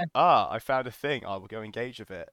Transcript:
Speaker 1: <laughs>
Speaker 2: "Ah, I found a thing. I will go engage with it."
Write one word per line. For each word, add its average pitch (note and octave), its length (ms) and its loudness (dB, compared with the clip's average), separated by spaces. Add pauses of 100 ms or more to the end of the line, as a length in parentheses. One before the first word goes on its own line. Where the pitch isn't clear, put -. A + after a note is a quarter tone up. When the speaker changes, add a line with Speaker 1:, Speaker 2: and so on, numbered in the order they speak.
Speaker 1:
<laughs> E3+ 120 -4
Speaker 2:
"Ah, C3+ 360 6
I A2 100 -4
found C3 280 0
a A2+ 40 -10
thing. C#3+ 340 -4
I G2+ 120 -4
will G2 100 -14
go A2 140 -10
engage A2+ 380 -8
with G#2 100 -14
it." F2 220 -10